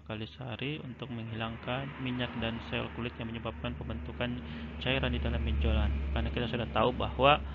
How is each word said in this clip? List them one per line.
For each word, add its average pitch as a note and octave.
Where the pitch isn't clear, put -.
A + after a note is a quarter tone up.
kali A2
sehari B2+
untuk C3
menghilangkan A2+
minyak B2
dan A2+
sel A#2
kulit A#2
yang A2+
menyebabkan A#2
pembentukan A#2+
cairan C3
di A#2+
dalam A#2
benjolan. A2
Karena A#2
kita B2
sudah A2
tahu A2+
bahwa, B2+